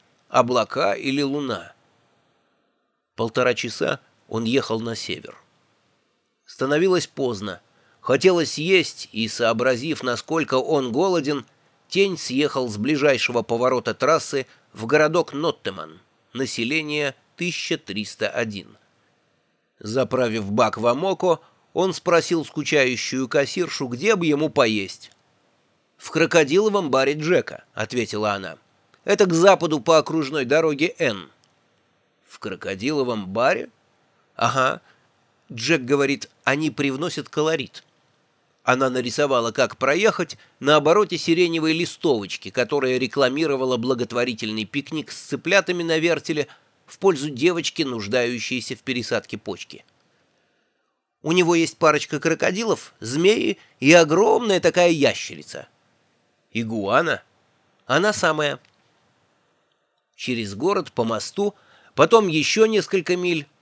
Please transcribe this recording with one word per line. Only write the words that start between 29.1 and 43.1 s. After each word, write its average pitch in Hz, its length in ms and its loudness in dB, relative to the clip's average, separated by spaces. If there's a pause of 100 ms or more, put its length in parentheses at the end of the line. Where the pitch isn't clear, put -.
к 175 80 2
западу 165 480 6
по 160 160 4
окружной 147 480 -2
дороге 151 540 0
Н". 101 300 -4 (960)
"В - 140 -20
крокодиловом 107 880 -4
баре?" 123 420 0 (680)
"Ага. 127 420 0 (720)
Джек 127 300 0
говорит, 139 480 0 (160)
они 147 260 0
привносят 143 560 -4
колорит". 151 560 -4 (800)
Она 127 260 4
нарисовала, 123 640 0
как 120 240 0
проехать, 170 600 0 (240)
на 147 160 6
обороте 170 400 4
сиреневой 165 560 2
листовочки, 131 800 -2
которая 127 460 0
рекламировала 131 800 0